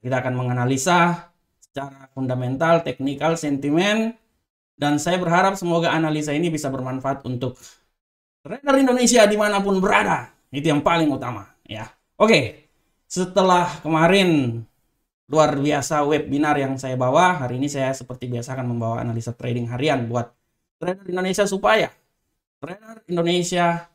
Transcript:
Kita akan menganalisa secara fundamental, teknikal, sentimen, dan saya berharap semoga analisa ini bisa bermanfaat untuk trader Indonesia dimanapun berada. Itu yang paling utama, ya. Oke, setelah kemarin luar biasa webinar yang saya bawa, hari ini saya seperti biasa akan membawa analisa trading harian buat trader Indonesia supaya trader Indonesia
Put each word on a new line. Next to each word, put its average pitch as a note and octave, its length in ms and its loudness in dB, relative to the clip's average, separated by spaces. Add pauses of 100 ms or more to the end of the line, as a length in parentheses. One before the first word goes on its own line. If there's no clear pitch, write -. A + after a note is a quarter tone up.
Kita B2+ 240 -2
akan B2 80 -2
menganalisa C3 960 0 (480)
secara C3+ 400 -14
fundamental, C3 640 0
teknikal, C#3+ 560 -2
sentimen, E3 800 0 (640)
dan D3 160 2
saya F3+ 240 0
berharap F3+ 320 4
semoga E3+ 400 0
analisa D3+ 400 0
ini E3+ 160 0
bisa C#3+ 240 -4
bermanfaat C3 480 -6
untuk B2 320 -6 (880)
trader C4+ 400 0
Indonesia B3 480 4
dimanapun G3+ 480 0
berada. F#3+ 560 0 (160)
Itu D3 240 -2
yang D3 80 0
paling E3 320 2
utama, A#2+ 400 -10 (160)
ya. A2 160 -12 (320)
Oke, E3+ 480 2 (400)
setelah F3+ 640 2 (160)
kemarin D#3+ 720 2 (720)
luar D3+ 240 4
biasa D3 480 0
webinar D3 560 0
yang C3+ 240 -4
saya C3 160 -6
bawa, C#3+ 480 2
hari B2 160 -4
ini C#3+ 80 -4
saya C3+ 240 -4
seperti B2+ 320 -12
biasa B2 320 -8
akan B2 160 -4
membawa A2+ 240 -4
analisa A#2 400 -6
trading A#2+ 320 -6
harian B2+ 400 -2
buat A#2 240 -4 (480)
trader F#3+ 240 -6
Indonesia F#3 400 0
supaya G3+ 480 0 (640)
trader G#3+ 480 -16
Indonesia F3 880 0